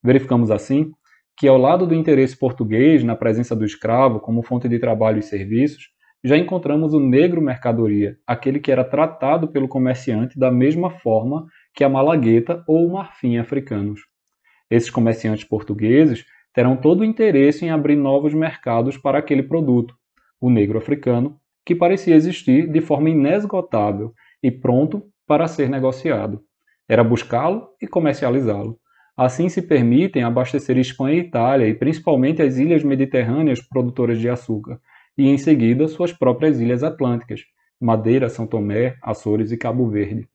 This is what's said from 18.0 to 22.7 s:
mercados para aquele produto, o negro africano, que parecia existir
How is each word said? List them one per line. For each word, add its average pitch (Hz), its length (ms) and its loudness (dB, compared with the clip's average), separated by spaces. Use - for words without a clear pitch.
mercados 135 640 -2
para 139 200 -2
aquele 147 240 0
produto, 135 520 0
o 127 100 0
negro 107 280 2
africano, 139 600 -2
que 175 100 -2
parecia 175 400 2
existir 160 560 2